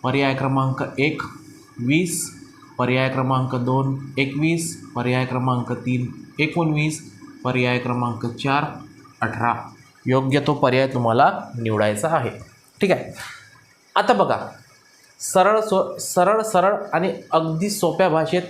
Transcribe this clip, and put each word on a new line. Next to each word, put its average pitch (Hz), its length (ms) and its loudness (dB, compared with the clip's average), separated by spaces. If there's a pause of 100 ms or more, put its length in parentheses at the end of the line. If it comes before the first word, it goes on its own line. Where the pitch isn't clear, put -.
पर्याय 135 320 2
क्रमांक 135 500 0 (140)
एक 151 240 0 (560)
वीस, 156 560 0 (440)
पर्याय 127 300 2
क्रमांक 131 460 0
दोन 135 440 0 (200)
एकवीस, 156 760 -2
पर्याय 123 320 0
क्रमांक 123 480 -2
तीन 123 400 -4 (260)
एकोणवीस, 151 760 -2 (320)
पर्याय 123 340 0
क्रमांक 120 480 -4
चार 139 380 -2 (560)
अठरा. 113 340 -2 (520)
योग्य 135 400 2
तो 151 80 2
पर्याय 131 320 4
तुम्हाला 131 540 2 (180)
निवडायचा 107 500 0
आहे. 139 220 0 (500)
ठीक 190 100 2
आहे, - 220 0 (840)
आता 220 160 4
बघा, 151 240 4 (840)
सरळ 202 400 4
सो-, 196 380 0
सरळ 202 440 2
सरळ 196 320 2 (180)
आणि 170 200 0 (200)
अगदी 160 380 0
सोप्या 180 380 2
भाषेत 160 420 2